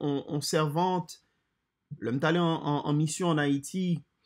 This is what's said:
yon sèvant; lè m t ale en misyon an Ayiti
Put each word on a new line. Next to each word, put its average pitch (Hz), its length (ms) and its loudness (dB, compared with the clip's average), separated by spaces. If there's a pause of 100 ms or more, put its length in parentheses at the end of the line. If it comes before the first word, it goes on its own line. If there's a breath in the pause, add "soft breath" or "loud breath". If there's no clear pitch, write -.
yon 143 400 -2
sèvant; 170 720 0 (840)
lè 110 100 -2
m 135 80 0
t 156 80 2
ale 170 140 2
en 147 560 0
misyon 160 380 0
an 147 80 2
Ayiti 147 580 0 (240)